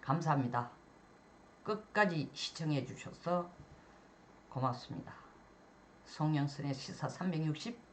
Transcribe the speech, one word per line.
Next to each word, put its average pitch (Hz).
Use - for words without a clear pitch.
감사합니다. 131
끝까지 202
시청해 147
주셔서 175
고맙습니다. 123
송영선의 143
시사 139
삼백육십 160